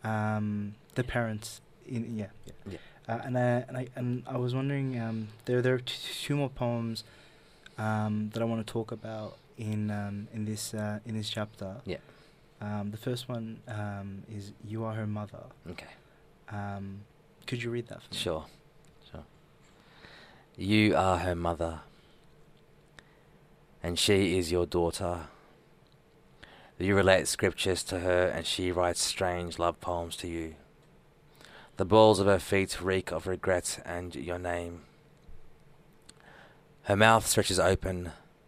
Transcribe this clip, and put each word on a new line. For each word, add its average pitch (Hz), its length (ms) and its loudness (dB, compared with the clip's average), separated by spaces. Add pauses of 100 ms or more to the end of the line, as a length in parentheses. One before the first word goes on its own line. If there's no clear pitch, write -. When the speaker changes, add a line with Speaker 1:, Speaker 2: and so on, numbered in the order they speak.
Speaker 1:
Um, 107 720 -2 (180)
the 127 100 -2
parents 113 560 -4 (280)
in, 117 280 -6
yeah, 104 120 -4 (180)
yeah. - 80 -14 (160)
Speaker 2:
Yeah. 95 80 -10 (320)
Speaker 1:
Uh, 113 140 -2
and 127 140 -2
I, 123 40 2
and 123 360 0
I, 127 180 -6
and 123 320 -4
I 135 100 -6
was 123 160 -2
wondering, 135 460 -2
um, 113 300 -4 (160)
there, 123 180 2
there 127 100 4
are 127 60 0
t-, - 160 -10 (260)
two 143 140 -2
more 143 140 0
poems, 117 540 -4 (760)
um, 107 540 0
that 113 100 -2
I - 20 0
wanna 113 180 -2
talk 113 280 -6
about 110 460 -10 (200)
in, 107 320 -2
um, 101 440 -4
in 107 120 -6
this, 107 300 -6
uh, 107 280 -4
in 110 140 -6
this 104 140 -4
chapter. 104 520 -6
Speaker 2:
Yeah. 95 140 -6 (640)
Speaker 1:
Um, 104 300 -6
the 110 60 -10
first 123 300 -6
one, 113 400 -8
um, 101 540 -8 (100)
is 101 200 -10 (120)
You 110 200 -6
Are 110 100 -4
Her 110 140 -4
Mother. 104 380 -8 (260)
Speaker 2:
Okay. - 160 -14 (600)
Speaker 1:
Um, 101 560 -8 (420)
could 120 160 -4
you 117 80 -4
read 120 160 -6
that - 160 -16
for - 100 -18
me? - 40 -8
Speaker 2:
Sure. 78 280 -4 (680)
Sure. - 120 -14 (1300)
You 104 400 6
are 92 220 6
her 87 180 0
mother, 85 440 0 (2000)
and 87 160 -2
she 95 400 4
is 85 140 0
your 87 140 4
daughter. 87 560 0 (1600)
You 98 180 4
relate 95 320 8
scriptures - 580 0
to 92 140 -2
her, 90 280 4
and 82 180 -2
she 90 260 0
writes 87 300 2
strange 87 560 -2
love 85 240 2
poems 85 360 -4
to - 100 -8
you. 82 280 -6 (1200)
The 95 60 0
balls 107 360 10
of 98 80 4
her 98 120 6
feet 98 400 0
reek 92 320 0
of 82 160 -6
regret 90 580 0
and 87 300 -8
your 85 240 -6
name. 87 440 -6 (2000)
Her 101 120 4
mouth 110 300 8
stretches 95 340 2
open. 90 520 2 (360)